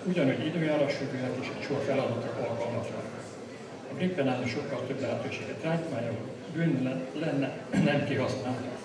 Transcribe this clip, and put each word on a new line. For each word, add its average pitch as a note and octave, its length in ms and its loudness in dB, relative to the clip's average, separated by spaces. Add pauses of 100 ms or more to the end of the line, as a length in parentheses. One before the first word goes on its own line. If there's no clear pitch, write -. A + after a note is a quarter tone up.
Ugyanúgy C#3+ 420 4
időjárásfüggőek C#3 960 2
és B2 140 -4
egy - 120 -6
sor A#2+ 200 2
feladatra - 440 2 (160)
alkalmatlan. - 580 -2 (840)
A - 60 -6
Gripen F3 300 2
ellen B2 200 2
sokkal - 400 -2
több - 140 -2
lehetőséget - 600 -4
rejt, D#3+ 300 0
mely A#2 140 -2
a A2+ 80 -2 (380)
bűn D3 300 4
le-, B2+ 200 0 (200)
lenne C#3 260 2 (340)
nem C#3+ 240 6
kihasználni. B2+ 600 0 (160)